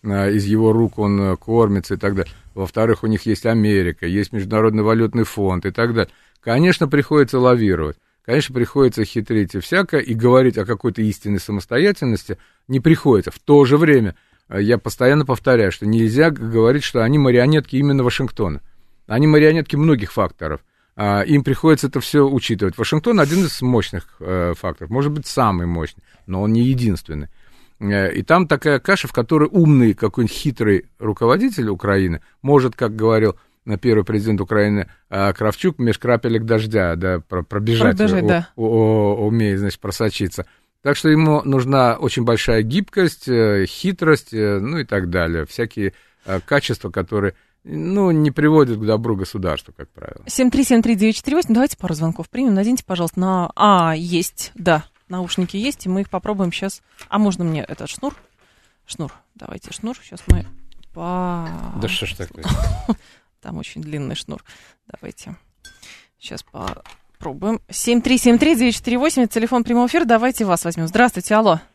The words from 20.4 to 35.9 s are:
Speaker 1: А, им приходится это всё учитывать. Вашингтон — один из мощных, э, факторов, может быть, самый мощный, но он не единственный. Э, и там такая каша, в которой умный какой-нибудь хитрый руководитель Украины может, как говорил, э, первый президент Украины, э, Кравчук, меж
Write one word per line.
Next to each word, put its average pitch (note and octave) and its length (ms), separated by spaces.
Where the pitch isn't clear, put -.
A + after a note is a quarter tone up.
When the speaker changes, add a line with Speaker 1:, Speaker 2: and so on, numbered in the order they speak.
Speaker 1:
А, G2+ 260
им C#3+ 220
приходится C#3+ 440
это C3+ 120
всё C#3 300
учитывать. G#2+ 480
Вашингтон — G3 420
один D#3 260
из - 160
мощных, A#2+ 600
э, F2+ 360
факторов, E2 320
может C#3 220
быть, D3+ 160
самый F#2 400
мощный, E2+ 360
но F#2 140
он G#2+ 120
не A2+ 80
единственный. A2 680
Э, G2+ 340
и G#2 100
там E3+ 240
такая D3 320
каша, - 300
в - 40
которой D3+ 380
умный C#3+ 420
какой-нибудь A2 420
хитрый G#2+ 500
руководитель B2 720
Украины F#2+ 520
может, C3 340
как A2 200
говорил, A2 400
э, G#2 120
первый G#2+ 280
президент G#2+ 360
Украины, G#2 460
э, G2 240
Кравчук, A2+ 440
меж A#2 220